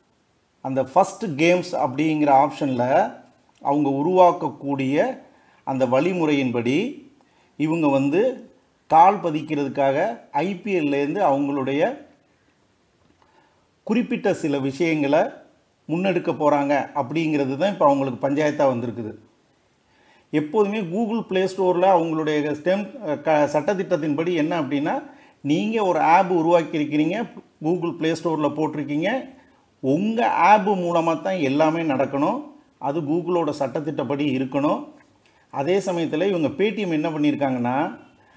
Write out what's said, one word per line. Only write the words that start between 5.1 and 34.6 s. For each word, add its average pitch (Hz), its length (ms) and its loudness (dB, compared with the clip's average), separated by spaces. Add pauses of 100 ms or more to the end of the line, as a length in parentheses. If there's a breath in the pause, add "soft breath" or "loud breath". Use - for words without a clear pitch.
அந்த 131 220 0
வழிமுறையின்படி 143 1200 0 (460 soft breath)
இவங்க 156 320 0
வந்து 143 580 0 (400)
கால் 175 340 6
பதிக்கிறதுக்காக 151 1000 -2 (140)
ஐ 170 220 -2
பி 180 260 -2
எல்லேருந்து 143 400 0
அவங்களுடைய 143 800 0 (1800 soft breath)
குறிப்பிட்ட 214 520 0
சில 143 240 -2
விஷயங்களை 147 600 0 (720)
முன்னெடுக்க 170 440 -2
போறாங்க 143 600 0
அப்படிங்கிறது 143 640 -2
தான் 190 160 0
இப்ப 170 120 0
அவங்களுக்கு 135 440 0
பஞ்சாயத்தா 147 400 0
வந்திருக்குது. 117 460 -4 (1160 soft breath)
எப்போதுமே 202 500 0
Google 202 480 -4
Play 190 280 0
ஸ்டோர்ல 180 280 2
அவங்களுடைய 156 680 2
ஸ்டெம்-, 190 680 -4
க-, 147 320 2
சட்டதிட்டத்தின்படி 165 800 -2
என்ன 165 260 0
அப்படின்னா, 147 420 -2 (380 loud breath)
நீங்க 208 440 0
ஒரு 165 160 2
ஆப் 175 320 4
உருவாக்கியிருக்கிறீங்க 160 960 2 (340)
Google 165 280 0
Play 160 320 -2
ஸ்டோர்ல 151 280 0
போட்டிருக்கீங்க, 151 800 -4 (520 loud breath)
உங்க 208 500 0
ஆப் 196 400 4
மூலமா 170 500 0
தான் 190 160 -2
எல்லாமே 156 460 2
நடக்கணும், 143 600 -2 (360 soft breath)
அது 143 220 -4
Google-ஓட 165 500 -2
சட்டதிட்டப்படி 143 760 -4 (120)
இருக்கணும். 147 520 -2 (600 soft breath)